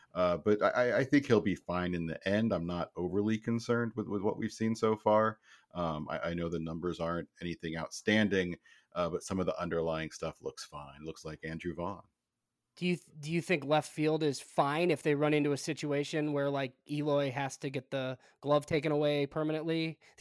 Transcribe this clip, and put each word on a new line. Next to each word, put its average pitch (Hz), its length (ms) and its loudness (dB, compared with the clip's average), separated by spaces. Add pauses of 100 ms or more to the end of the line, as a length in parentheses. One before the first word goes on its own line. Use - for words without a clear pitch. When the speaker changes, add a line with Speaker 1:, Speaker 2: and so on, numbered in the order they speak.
(140)
Speaker 1:
Uh, 87 240 4
but 104 240 4
I, 98 80 6
I, 123 300 4
I 139 60 4
think 139 200 4
he'll 113 160 6
be 92 140 2
fine 87 380 -2
in 85 120 -2
the 80 220 -6
end. 104 260 2
I'm 85 140 -2
not 87 280 -4
overly 101 420 0
concerned 117 580 -2
with, 104 120 -4
with 98 140 -2
what 104 160 0
we've 107 140 -4
seen 113 240 -2
so 110 200 2
far. 110 440 4 (340)
Um, 80 360 -4
I, 73 100 -4 (100)
I 85 40 -2
know 85 160 -2
the 82 100 -4
numbers 82 400 -4
aren't 85 300 -4 (120)
anything 82 360 -6
outstanding, 92 800 0 (360)
uh, 87 160 0
but 87 140 -4
some 95 160 -4
of 90 60 0
the 85 140 -2
underlying 82 520 -2
stuff - 300 -8
looks - 240 -10
fine. 71 400 -16
Looks 78 200 -12
like 78 180 -12
Andrew 80 300 -8
Vaughn. 87 300 -8 (720)
Speaker 2:
Do 180 80 -6
you 180 100 2
th-, - 100 -12 (140)
do 147 120 -8
you 170 100 0
think 151 240 -2
left 147 260 2
field 156 320 0
is 143 160 0
fine 160 520 0
if 143 120 -2
they 151 120 4
run 151 180 2
into 147 180 2
a 139 60 0
situation 147 760 -2
where, 143 160 0
like, 139 240 -2 (160)
Eloy 147 420 0
has 135 280 -4
to 147 100 -4
get 135 220 -6
the 131 260 -4 (240)
glove 143 240 4
taken 156 260 0
away 147 360 2
permanently? 160 720 -2 (220)